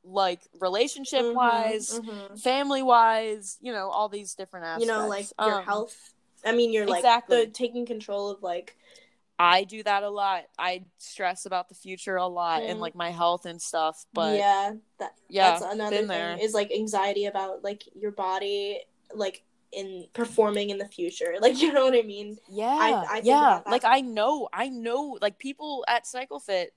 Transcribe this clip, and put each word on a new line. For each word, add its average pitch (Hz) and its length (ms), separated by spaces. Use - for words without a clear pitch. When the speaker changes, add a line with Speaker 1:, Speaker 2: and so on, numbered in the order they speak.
Speaker 1:
like, 185 360
relationship-wise, 233 1300
Speaker 2:
Mm-hmm, 226 200
mm-hmm. 202 260
Speaker 1:
family-wise, 233 1200
you 240 120
know, 196 180
all 208 180
these 202 260
different 180 460
Speaker 2:
You 226 60
know, 214 220
like, 202 160
Speaker 1:
aspects. - 100
Speaker 2:
your 208 120
Speaker 1:
Um, 180 60
Speaker 2:
health. 208 480
I 226 80
mean, 233 200
you're, 214 140
like, 180 140
Speaker 1:
Exactly. 240 460
Speaker 2:
the 220 40
taking 240 340
control 208 460
of, 196 120
like, 180 340
Speaker 1:
I 180 260
do 214 180
that 202 200
a 208 80
lot. 196 340
I 185 260
stress 185 480
about 180 220
the 185 60
future 185 420
a 180 100
lot 175 360
and, 175 160
Speaker 2:
Mm. 175 40
Speaker 1:
like, 165 120
my 170 160
health 170 340
and 170 160
stuff, 160 540
but 160 240
Speaker 2:
Yeah, 202 360
that, 190 160
Speaker 1:
yeah, 180 300
Speaker 2:
that's 190 160
another 214 220
Speaker 1:
been 208 120
Speaker 2:
thing - 0
Speaker 1:
there. 170 300
Speaker 2:
is, 214 160
like, 208 180
anxiety 202 540
about, 190 380
like, 208 180
your 202 180
body, 202 680
like, 202 300
in 190 420
performing 208 560
in 196 80
the 202 100
future. 170 480
<laughs> 208 40
Like, 254 200
you 311 120
know 269 120
what 262 100
I 233 80
mean? 208 360
Speaker 1:
Yeah, 208 200
Speaker 2:
I, 330 120
I 202 280
think 202 60
Speaker 1:
yeah. 285 160
Speaker 2:
about 202 220
that. 202 60
Speaker 1:
Like, 247 140
I 262 160
know, 240 520
I 240 160
know, 240 520
like, 208 180
people 277 500
at 240 180
Cycle 262 340
Fit 180 360